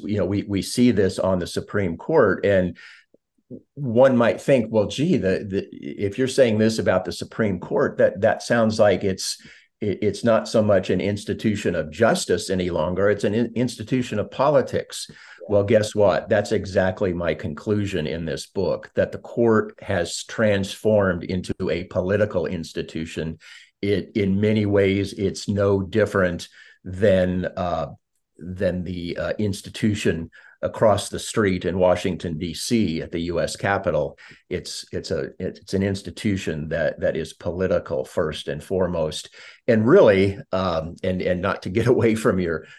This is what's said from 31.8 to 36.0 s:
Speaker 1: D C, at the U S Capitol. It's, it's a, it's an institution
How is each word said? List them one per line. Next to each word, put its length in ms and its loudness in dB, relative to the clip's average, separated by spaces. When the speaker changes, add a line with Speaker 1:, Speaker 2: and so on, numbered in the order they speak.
Speaker 1:
D 160 -6
C, 480 0
at 80 -12
the 100 -4
U 180 -4
S 160 -2
Capitol. 640 -2
It's, 420 -8
it's 200 -8
a, 260 -4
it's 380 -8
an 80 0
institution 840 -4